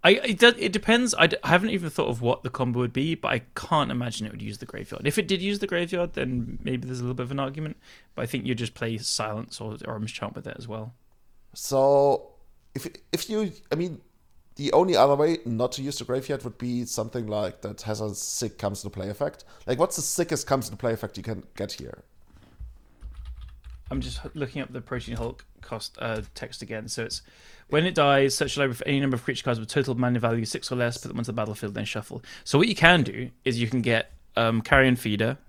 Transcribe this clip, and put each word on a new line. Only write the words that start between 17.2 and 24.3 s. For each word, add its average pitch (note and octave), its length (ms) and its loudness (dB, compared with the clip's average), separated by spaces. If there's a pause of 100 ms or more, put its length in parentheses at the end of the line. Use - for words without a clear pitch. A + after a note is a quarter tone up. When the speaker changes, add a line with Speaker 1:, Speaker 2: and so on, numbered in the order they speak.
Speaker 2:
like G#2+ 360 -4
that G#2 200 -10
has G#2+ 180 -4
a G#2 140 -4
sick - 440 -6
comes G2+ 260 -4
into G2+ 100 -10
play G2 140 -6
effect. - 360 -6 (220)
Like, B2+ 140 0
what's - 160 2
the D3+ 60 -4
sickest E3 440 -2
comes C3+ 220 0
into G#2+ 80 -12
play A#2 160 -2
effect A2 240 -6
you G2 80 -10
can G#2+ 180 -8 (140)
get G2 160 -6
here? - 320 -14 (1900)
Speaker 1:
I'm C3+ 100 -4
just B2 240 -6
h-, C#3+ 100 -12